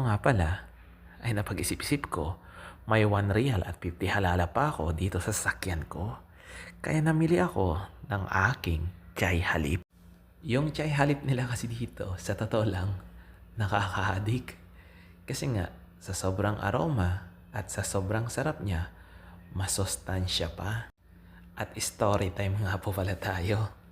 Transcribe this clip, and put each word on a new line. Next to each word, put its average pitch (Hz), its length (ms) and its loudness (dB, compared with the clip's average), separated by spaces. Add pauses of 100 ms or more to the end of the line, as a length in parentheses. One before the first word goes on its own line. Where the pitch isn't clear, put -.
nga 104 140 4
pala, 92 480 2 (560)
ay 117 100 0
napag-isip-isip 101 720 -2
ko, 87 320 -2 (480)
may 110 160 6
one 101 320 4
real 110 320 4
at - 160 -8
fifty 92 240 -4
halala 90 400 4
pa 135 240 2
ako 80 240 -2
dito 90 240 0
sa 101 160 -2
sasakyan - 560 -2
ko. 110 280 -6 (600)
Kaya 156 240 2
namili 160 400 6
ako 92 360 2 (280)
ng 98 180 -2 (300)
aking 82 320 -2 (320)
chai 87 240 2
halip. 80 400 0 (640)
Yung 143 240 2
chai 151 240 -2
halip 143 320 4
nila 127 240 0
kasi 120 160 -4
dito, 117 480 -4
sa - 240 -4
totoo 107 240 2
lang, 95 320 0 (640)
nakaka-addict. 101 960 0 (720)
Kasi 135 320 -4
nga, - 160 -2 (240)
sa - 160 -8
sobrang 101 480 0
aroma 104 640 2 (240)
at 107 240 -6
sa 101 80 -4
sobrang 107 480 0
sarap - 320 -2
niya, 87 320 -2 (560)
masustansya 92 1040 -2
pa. 104 320 -4 (720)
At - 160 -6
story 101 560 2
time 101 320 -2
nga 95 160 0
po 95 160 -4
pala 95 240 -2
tayo. 101 560 0 (180)